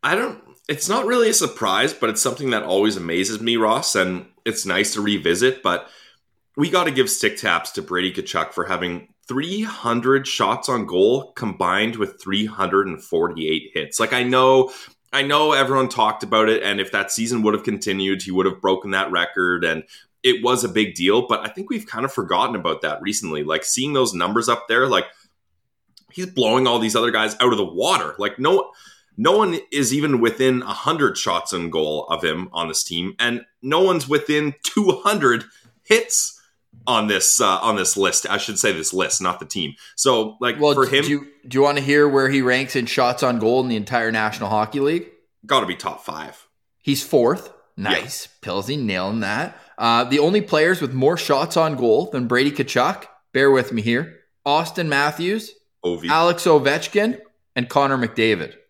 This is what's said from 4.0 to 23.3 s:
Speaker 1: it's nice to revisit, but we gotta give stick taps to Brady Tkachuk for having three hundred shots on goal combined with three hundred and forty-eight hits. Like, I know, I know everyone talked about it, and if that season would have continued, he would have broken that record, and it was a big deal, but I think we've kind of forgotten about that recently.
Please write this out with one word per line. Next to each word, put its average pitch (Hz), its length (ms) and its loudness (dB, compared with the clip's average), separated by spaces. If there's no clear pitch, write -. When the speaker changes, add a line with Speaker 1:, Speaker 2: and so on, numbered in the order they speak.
Speaker 1:
it's 113 220 -4
nice 98 280 0
to 107 80 -6
revisit, 104 600 0
but 87 260 -2
we 151 140 0
gotta 175 200 2
give 127 200 2
stick - 260 -2
taps 90 360 -2
to 95 100 -8
Brady 90 300 -2
Tkachuk 80 400 -4
for 87 120 -4
having 87 440 -6
three 165 340 -6
hundred 131 640 0
shots 113 420 -2
on 120 180 -2
goal 101 460 2
combined 98 640 -2
with 104 240 -6
three 101 260 -2
hundred 98 420 0
and 80 140 -10
forty-eight 80 720 -2
hits. - 260 -4
Like, 110 120 0
I 123 100 0
know, 131 500 4
I 139 100 0
know 147 300 2
everyone 135 360 2
talked 113 340 0
about 110 260 2
it, 110 140 2
and 101 180 -2
if 95 120 -4
that 101 200 -2
season 113 300 -2
would 107 120 4
have 104 100 -2
continued, 98 580 -2
he 95 80 -10
would 92 160 2
have 92 160 -2
broken 95 300 0
that 95 180 0
record, 87 540 0
and 80 180 -2
it 117 200 0
was 120 220 -2
a 113 40 -2
big 98 260 -2
deal, 98 320 0
but 110 140 -2
I 107 120 -10
think 190 160 -12
we've 226 180 -8
kind 117 180 -8
of 135 80 -6
forgotten 104 440 -2
about 82 260 -4
that 78 200 -6
recently. 90 400 -6